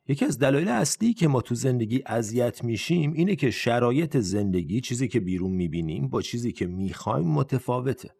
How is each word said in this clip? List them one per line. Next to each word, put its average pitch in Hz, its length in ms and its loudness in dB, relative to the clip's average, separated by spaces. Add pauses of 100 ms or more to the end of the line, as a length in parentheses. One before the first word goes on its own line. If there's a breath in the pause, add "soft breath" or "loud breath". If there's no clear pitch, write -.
یکی 139 160 0
از 170 140 0
دلایل 143 300 2
اصلی 226 460 0
که 165 140 2
ما 131 120 4
تو 123 140 -4
زندگی 120 520 0
اذیت 117 580 0
می‌شیم 147 480 0
اینه 175 240 2
که 127 140 2
شرایط 120 680 2
زندگی، 95 640 0
چیزی 127 280 -2
که 117 120 2
بیرون 92 300 -2
می‌بینیم 85 580 -2
با 120 140 -2
چیزی 120 300 -4
که - 140 -4
می‌خوایم 131 600 -2
متفاوته. 131 920 -2